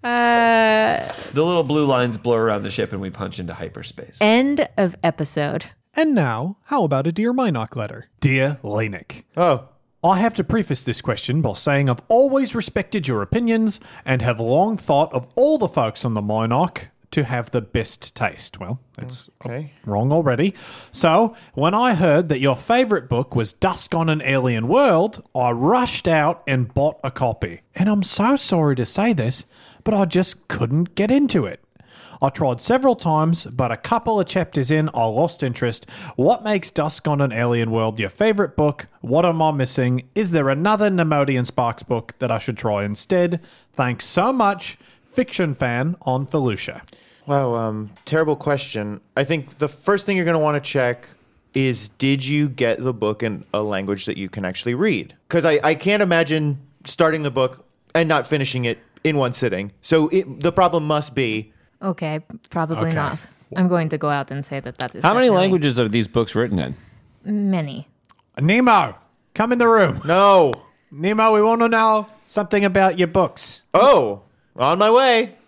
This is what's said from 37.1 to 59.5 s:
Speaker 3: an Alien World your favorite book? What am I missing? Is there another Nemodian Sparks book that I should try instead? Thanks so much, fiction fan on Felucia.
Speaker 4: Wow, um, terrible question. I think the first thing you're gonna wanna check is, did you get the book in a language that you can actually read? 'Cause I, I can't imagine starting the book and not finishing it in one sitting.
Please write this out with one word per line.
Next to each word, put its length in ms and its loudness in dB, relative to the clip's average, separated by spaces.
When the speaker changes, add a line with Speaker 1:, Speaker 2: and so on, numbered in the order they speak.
Speaker 3:
an 100 0
Alien 400 0
World 280 -2
your 100 -2
favorite 480 0
book? 300 0
What 220 0
am 180 0
I 100 2
missing? 640 -2
Is 160 0
there 180 2
another 400 0
Nemodian 560 0
Sparks 380 -4
book 360 -6
that 120 -2
I 80 -2
should 180 -6
try 260 -2
instead? 560 -2
Thanks 320 -4
so 280 0
much, 440 -2
fiction 480 -2
fan 480 -2
on 240 -2
Felucia. 560 -4
Speaker 4:
Wow, 260 0
um, 380 -4
terrible 300 0
question. 640 -4
I 80 2
think 360 -6
the 80 -2
first 400 -2
thing 100 0
you're 80 0
gonna 140 0
wanna 200 0
check 480 -2
is, 360 -2
did 260 0
you 240 0
get 340 -2
the 100 -2
book 280 -2
in 220 -6
a 80 0
language 440 -4
that 120 -6
you 100 -8
can 160 -10
actually 300 -6
read? 400 -2
'Cause 160 0
I, 180 4
I 120 2
can't 260 0
imagine 560 0
starting 380 0
the 100 -4
book 320 -2
and 160 2
not 160 2
finishing 400 -2
it 140 -4
in 140 2
one 160 0
sitting. 380 -2